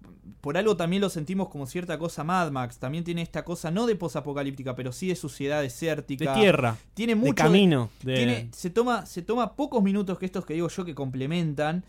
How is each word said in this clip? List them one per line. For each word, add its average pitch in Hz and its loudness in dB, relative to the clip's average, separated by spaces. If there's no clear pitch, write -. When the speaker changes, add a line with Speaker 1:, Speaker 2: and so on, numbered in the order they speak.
Speaker 1:
por 147 -2
algo 208 4
también 175 0
lo 190 2
sentimos 180 -4
como 139 -8
cierta 175 -6
cosa 165 -6
Mad 175 0
Max, 123 -6
también 151 -6
tiene 170 -4
esta 165 -6
cosa 165 -6
no 214 0
de 226 2
posapocalíptica, 139 -6
pero 127 -6
sí 185 -4
de 175 0
suciedad 147 -2
desértica. 143 -2
Speaker 2:
De 214 4
tierra, 131 6
Speaker 1:
Tiene 226 0
Speaker 2:
de 208 2
Speaker 1:
mucho 262 4
de 208 -2
Speaker 2:
camino, 160 6
de 127 -2
Speaker 1:
tiene, 120 2
se - -8
toma, 226 0
se - -10
toma 220 -2
pocos 277 0
minutos 190 0
que 190 -6
estos 185 -6
que 151 -6
digo 170 0
yo 185 -8
que 160 -10
complementan, 151 -2